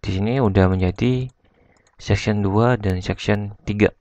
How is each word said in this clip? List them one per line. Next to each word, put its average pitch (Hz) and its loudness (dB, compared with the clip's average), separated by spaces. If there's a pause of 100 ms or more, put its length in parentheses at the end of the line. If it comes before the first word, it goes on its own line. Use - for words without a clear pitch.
di 101 -6
sini 107 -2
udah 95 4
menjadi 117 -2 (640)
section 104 -2
dua 110 2
dan 98 -2
section 104 -4
tiga. 104 2